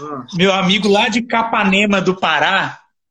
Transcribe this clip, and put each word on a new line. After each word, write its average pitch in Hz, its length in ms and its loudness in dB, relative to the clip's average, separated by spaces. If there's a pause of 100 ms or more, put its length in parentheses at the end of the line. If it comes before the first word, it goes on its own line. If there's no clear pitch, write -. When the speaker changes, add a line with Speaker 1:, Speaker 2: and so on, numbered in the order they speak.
Speaker 1:
Ah. 143 340 -12
Speaker 2:
Meu 185 180 4
amigo 196 340 0
lá 208 220 2
de 233 140 -2
Capanema, 208 800 0
do 180 140 0
Pará, 160 640 -2 (320)